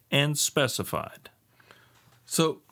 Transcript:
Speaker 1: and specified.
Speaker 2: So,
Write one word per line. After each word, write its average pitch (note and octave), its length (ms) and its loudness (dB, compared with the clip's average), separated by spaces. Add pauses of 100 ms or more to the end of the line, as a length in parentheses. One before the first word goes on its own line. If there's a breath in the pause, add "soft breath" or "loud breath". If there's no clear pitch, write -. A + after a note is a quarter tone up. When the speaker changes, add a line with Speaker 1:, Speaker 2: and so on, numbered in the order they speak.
(120 soft breath)
Speaker 1:
and D3 260 2
specified. - 920 -2 (960 soft breath)
Speaker 2:
So, - 360 0 (100)